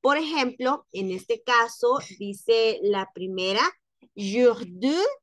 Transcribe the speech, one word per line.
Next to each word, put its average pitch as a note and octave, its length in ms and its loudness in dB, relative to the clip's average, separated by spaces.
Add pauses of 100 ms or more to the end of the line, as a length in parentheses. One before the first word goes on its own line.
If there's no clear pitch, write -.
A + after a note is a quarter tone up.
Por C#4 160 2
ejemplo, C#4+ 720 -2
en F#3+ 200 -6
este G3+ 320 -4
caso, A#3+ 560 2 (200)
dice A3 640 0
la G3 300 0
primera, F#3+ 480 -2 (540)
jour G#3+ 520 2
de G#3+ 300 -2 (260)